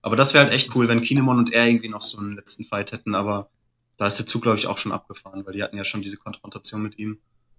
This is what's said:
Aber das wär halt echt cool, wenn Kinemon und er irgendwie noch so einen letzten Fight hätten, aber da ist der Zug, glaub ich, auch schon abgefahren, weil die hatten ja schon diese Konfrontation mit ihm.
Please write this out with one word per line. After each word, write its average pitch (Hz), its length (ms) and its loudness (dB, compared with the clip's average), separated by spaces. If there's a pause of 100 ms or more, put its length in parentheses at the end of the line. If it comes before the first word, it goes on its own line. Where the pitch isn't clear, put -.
Aber 113 140 -2
das 135 160 6
wär 147 100 8
halt 135 100 4
echt - 220 0
cool, 117 140 4
wenn 117 140 4
Kinemon 131 360 2
und 117 140 2
er 117 140 4
irgendwie 113 240 2
noch 104 100 -10
so - 180 -2
einen 101 160 -8
letzten - 300 -10
Fight 101 280 -6
hätten, 107 220 -6
aber 101 360 -2 (480)
da 104 80 0
ist 98 120 2
der - 60 -2
Zug, 113 180 -4
glaub 113 140 4
ich, 104 100 -2
auch - 120 -4
schon 101 140 -6
abgefahren, 95 520 -12
weil 95 80 -14
die 101 100 -6
hatten 104 140 -8
ja 98 80 -8
schon - 160 -4
diese 101 160 -10
Konfrontation 107 680 -10
mit 107 160 -10
ihm. 107 200 -10 (400)